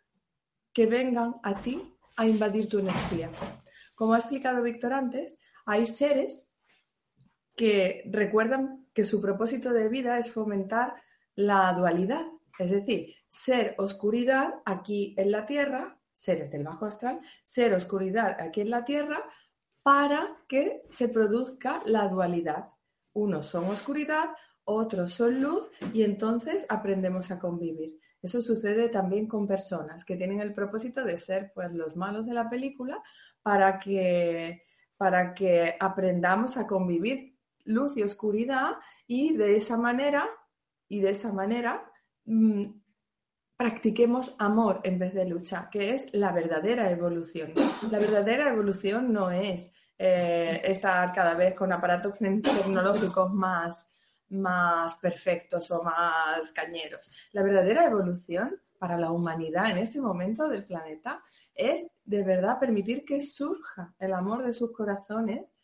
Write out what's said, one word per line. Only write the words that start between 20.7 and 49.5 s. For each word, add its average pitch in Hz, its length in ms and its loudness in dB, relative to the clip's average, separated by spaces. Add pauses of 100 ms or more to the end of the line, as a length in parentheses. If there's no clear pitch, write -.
se 240 200 -2
produzca 240 800 0
la 214 220 4
dualidad. 175 640 -2 (420)
Unos 190 340 0
son 175 200 -4
oscuridad, 302 640 -2 (340)
otros 202 480 -2
son 247 280 2
luz 311 300 -2 (220)
y 220 100 4
entonces 226 640 0
aprendemos 185 600 -2
a 180 80 -6
convivir. 165 600 -6 (240)
Eso 190 180 -4
sucede 226 480 0
también 202 380 0
con 208 200 -2
personas 175 580 -4
que 180 120 -8
tienen 190 240 -4
el 208 140 -6
propósito 220 500 -6
de 233 140 -4
ser, 196 360 -6
pues, 180 180 -8
los 160 220 -6
malos 202 300 -4
de 240 80 -6
la 233 160 -2
película 262 540 -8 (400)
para 196 360 4
que, 175 840 0 (340)
para 180 380 2
que 170 440 4
aprendamos 190 800 2
a 220 100 -2
convivir 190 720 -2 (280)
luz 269 320 0
y 220 60 2
oscuridad 233 720 0 (340)
y 277 300 2
de 208 200 6
esa 220 200 0
manera, 277 500 2 (640)
y 202 120 -6
de 190 100 4
esa 202 220 -4
manera, 233 580 -2 (340)
mm, 220 400 4 (920)
practiquemos 240 840 0
amor 208 460 2
en 185 140 0
vez 185 140 -2
de 190 140 0
lucha, 175 440 -6
que 208 240 -2
es 269 200 -6
la 202 180 2
verdadera 175 580 0
evolución. 170 640 -4 (380)
La 214 80 0
verdadera 214 500 2
evolución 214 640 0
no 196 180 2
es, 180 440 -4 (240)